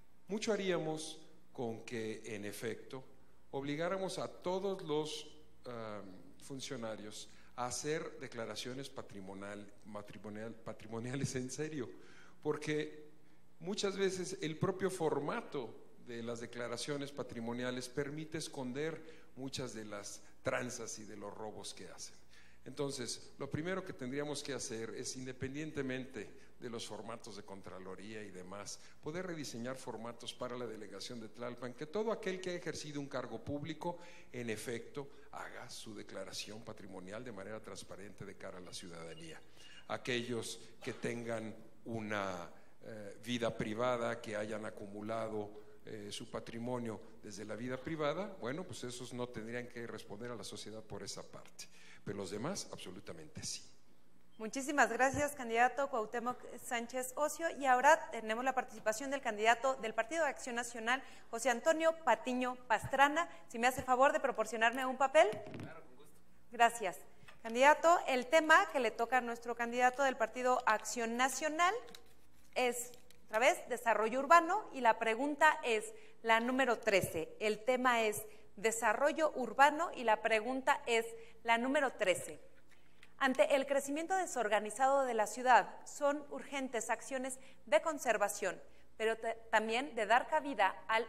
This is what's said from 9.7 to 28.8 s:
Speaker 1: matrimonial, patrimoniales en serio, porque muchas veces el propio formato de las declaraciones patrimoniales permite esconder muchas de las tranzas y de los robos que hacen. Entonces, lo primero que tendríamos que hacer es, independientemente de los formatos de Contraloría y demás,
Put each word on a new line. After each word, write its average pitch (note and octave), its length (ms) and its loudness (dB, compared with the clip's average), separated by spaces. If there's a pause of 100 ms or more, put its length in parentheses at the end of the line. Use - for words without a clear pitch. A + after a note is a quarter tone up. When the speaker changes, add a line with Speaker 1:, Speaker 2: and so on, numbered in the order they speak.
Speaker 1:
matrimonial, G#2+ 720 -10
patrimoniales A2+ 800 -4
en B2+ 160 -2
serio, D3+ 360 -4 (540)
porque D3+ 680 -2 (480)
muchas G3 360 0
veces F#3 460 0
el D#3 160 -2
propio F#3+ 320 2
formato D3+ 960 -2 (220)
de A#2 180 -6
las A#2 160 -4
declaraciones A#2+ 720 -4
patrimoniales B2 800 -4
permite D3+ 480 -4
esconder D3 640 -4 (340)
muchas C3 380 -6
de A2 100 -8
las G#2 380 -8 (200)
tranzas A#2+ 580 -2
y A2 40 -12
de G#2 140 -12
los G2+ 160 -8
robos G2+ 400 -8
que F#2 160 -12
hacen. - 260 -12 (480)
Entonces, C3 760 -6
lo C3+ 120 -6
primero F3 340 -2
que F#3 80 -10
tendríamos C#3 500 -4
que C#3 120 -6
hacer A2+ 380 -4
es, B2 260 -6
independientemente C3 1120 -6 (320)
de A#2+ 80 -8
los A2+ 180 -6
formatos G#2+ 480 -8
de G2+ 80 -10
Contraloría F#2+ 800 -10
y G2 80 -12
demás, F#2+ 480 -10 (240)